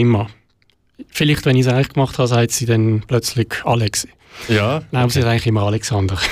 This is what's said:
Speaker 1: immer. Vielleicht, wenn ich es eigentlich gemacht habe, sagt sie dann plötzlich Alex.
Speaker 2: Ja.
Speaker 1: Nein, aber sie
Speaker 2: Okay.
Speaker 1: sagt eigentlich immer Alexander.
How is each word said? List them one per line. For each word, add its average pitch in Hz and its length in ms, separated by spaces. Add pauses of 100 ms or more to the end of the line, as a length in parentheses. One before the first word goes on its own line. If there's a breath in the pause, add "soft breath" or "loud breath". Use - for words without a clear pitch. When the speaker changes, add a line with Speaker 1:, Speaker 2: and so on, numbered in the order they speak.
Speaker 1:
immer. 113 280 (800)
Vielleicht, 147 380
wenn 131 100
ich 127 100
es 127 60
eigentlich 131 180
gemacht 135 280
habe, 127 100
sagt 117 220
sie - 160
dann 110 400
plötzlich 117 420 (160)
Alex. 113 420 (420 loud breath)
Speaker 2:
Ja. 113 420
Speaker 1:
Nein, 127 120
aber 123 80
sie 139 80
Speaker 2:
Okay. 131 40
Speaker 1:
sagt 117 100
eigentlich 117 140
immer 110 160
Alexander. 101 540 (160)